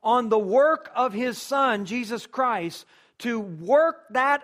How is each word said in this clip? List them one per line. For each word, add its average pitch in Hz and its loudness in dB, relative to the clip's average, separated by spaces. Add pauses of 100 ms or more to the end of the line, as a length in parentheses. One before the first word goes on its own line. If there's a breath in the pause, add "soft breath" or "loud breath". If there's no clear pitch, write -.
on 233 2
the 214 4
work 269 2
of 247 0
His 233 -4
Son, 247 0
Jesus 220 -8
Christ, 220 -4 (340 soft breath)
to 233 -4
work 214 0
that 277 0